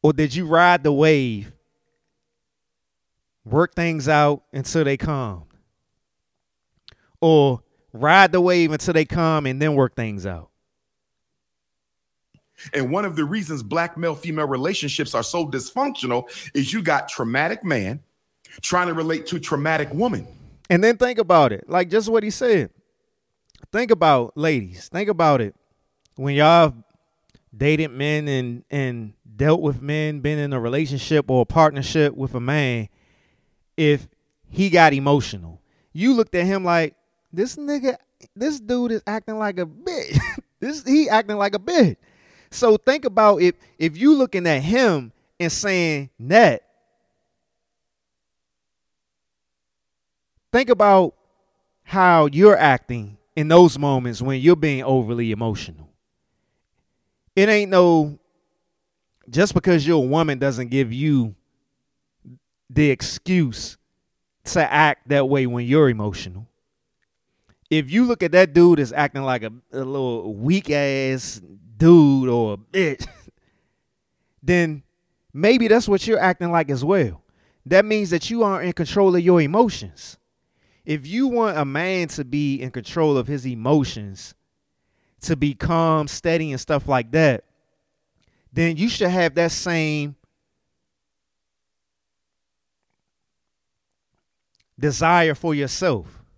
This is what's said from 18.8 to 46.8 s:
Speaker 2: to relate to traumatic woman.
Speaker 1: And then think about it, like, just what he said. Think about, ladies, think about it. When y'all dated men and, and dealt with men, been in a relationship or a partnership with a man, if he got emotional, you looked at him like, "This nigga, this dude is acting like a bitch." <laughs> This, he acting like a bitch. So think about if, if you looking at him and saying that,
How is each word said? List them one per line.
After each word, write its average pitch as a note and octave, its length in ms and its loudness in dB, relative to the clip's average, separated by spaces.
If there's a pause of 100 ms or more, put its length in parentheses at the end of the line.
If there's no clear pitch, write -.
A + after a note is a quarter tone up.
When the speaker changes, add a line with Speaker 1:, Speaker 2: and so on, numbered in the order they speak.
Speaker 2:
to E3 60 -6
relate D#3+ 340 -6
to E3+ 120 -8
traumatic D3+ 540 -4
woman. F#3 320 -4 (440)
Speaker 1:
And F3 120 4
then A3+ 160 4
think B3 220 -2
about E3 320 4
it, - 180 -10
like, F3 200 -2
just G#3 180 0
what A3+ 160 0
he G#3+ 60 -6
said. G#3 400 0 (1040)
Think A3+ 180 -2
about, D3+ 460 2
ladies, A#2+ 500 -6
think G3+ 220 -8
about D#3 320 2
it. G2+ 140 -8 (600)
When C#3 180 -6
y'all D#3 400 4 (840)
dated D3 360 -2
men D3 360 -4
and, B2 440 -6
and A#2+ 420 -8 (240)
dealt D3+ 240 2
with C#3 200 -4
men, D3+ 380 -6
been D3 200 -4
in C#3+ 120 -4
a C3 80 -4
relationship C#3 720 -2
or B2+ 120 2
a A#2 40 2
partnership D3 720 0
with C3+ 180 -8
a B2+ 60 -6
man, B2 500 -4 (880)
if D3 300 0 (420)
he F#3+ 200 -2
got E3 240 6
emotional, C3 680 -4 (320)
you A3 200 0
looked A3+ 220 0
at F3 100 0
him F#3+ 180 -2
like, E3+ 320 -2 (360)
"This G#3 240 -6
nigga, C#4+ 420 -6 (380)
this C#4 240 -6
dude A#3+ 320 -4
is A3 140 -6
acting G#3+ 320 -8
like G3+ 220 -6
a F3 60 -4
bitch." D#4 580 -6
<laughs> A5+ 60 -8 (300)
This, C#4+ 240 -10
he C#4+ 240 2
acting G#3+ 300 0
like G3+ 160 -2
a G#3 60 -4
bitch. A3 380 2 (520)
So G#3+ 280 2
think C#4 280 -2
about G3+ 380 4
if, F3+ 100 4 (240)
if D#3+ 180 -4
you C#4 200 4
looking G3 320 0
at C#3+ 160 0
him F3 480 0 (280)
and E3 120 -2
saying E3 580 -4 (120)
that, D#3 420 4 (4000)